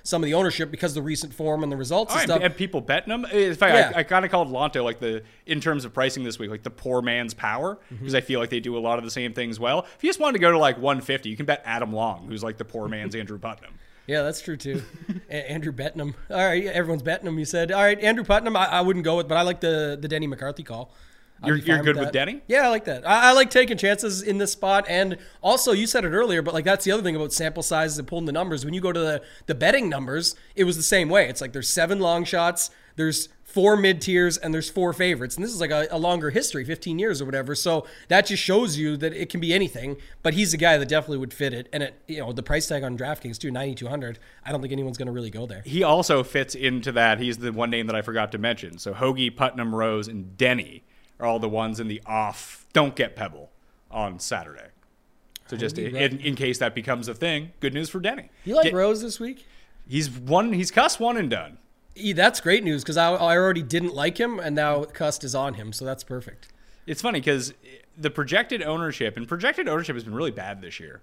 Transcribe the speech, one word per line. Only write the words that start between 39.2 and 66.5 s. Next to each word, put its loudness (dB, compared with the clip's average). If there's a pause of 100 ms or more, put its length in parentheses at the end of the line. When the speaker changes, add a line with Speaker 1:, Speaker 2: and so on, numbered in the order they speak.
Speaker 1:
can -6
be 0
anything, -2 (260)
but 2
he's 2
a -2
guy 6
that 0
definitely 0
would -8
fit -4
it. -10
And -4
it, -8 (120)
you -10
know, -6
the -6
price 0
tag -2
on -6
DraftKings -8
too, -6
ninety-two -6
hundred. -8 (260)
I -8
don't -4
think -8
anyone's -6
gonna -6
really -8
go -10
there. -12
Speaker 2:
He 0
also 6
fits -2
into 0
that. 6
He's -4
the -6
one 0
name -2
that -2
I 0
forgot -2
to -4
mention. -4
So -8
Hoagie, 0
Putnam, -2
Rose, -2
and -10
Denny 0 (340)
are -4
all 2
the -2
ones -4
in -6
the -8
off, -6
don't 2
get -2
Pebble -12 (400)
on -6
Saturday. -8 (800)
So -10
just -6
Speaker 1:
Hoagie, -6
Speaker 2:
in, -10
Speaker 1:
right. -2
Speaker 2:
in -2
case -4
that -2
becomes -6
a -8
thing, -4
good -2
news -4
for -8
Denny. -4 (160)
Speaker 1:
You 0
like 8
Speaker 2:
Get 2
Speaker 1:
Rose 2
this -10
week? -10 (420)
Speaker 2:
He's -2
one, 2
he's 0
cuss 4
one 0
and 0
done. -6 (360)
Speaker 1:
Yeah, -2
that's 4
great 4
news, -2
'cause -2
I, 6
I 4
already 4
didn't -2
like -2
him, -2
and -4
now 2
Cust -4
is -6
on -2
him, -12
so -10
that's -8
perfect. -12 (380)